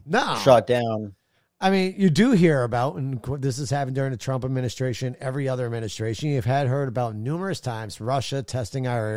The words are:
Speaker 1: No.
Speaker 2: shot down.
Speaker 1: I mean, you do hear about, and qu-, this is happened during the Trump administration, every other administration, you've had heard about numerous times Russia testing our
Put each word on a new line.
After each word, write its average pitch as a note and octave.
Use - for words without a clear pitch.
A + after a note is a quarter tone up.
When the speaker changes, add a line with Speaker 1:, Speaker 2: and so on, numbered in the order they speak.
Speaker 1:
No. F3+
Speaker 2:
shot B2
down. A2
Speaker 1:
I F#3+
mean, F#3+
you F#3+
do G#3
hear E3
about, A#2+
and C3+
qu-, C#3
this C3+
is C#3+
happened C3+
during C3+
the B2+
Trump C3
administration, B2+
every C3+
other B2+
administration, A2+
you've C3+
had C3+
heard C#3
about A#2
numerous D#3+
times A2
Russia C3
testing B2+
our A2+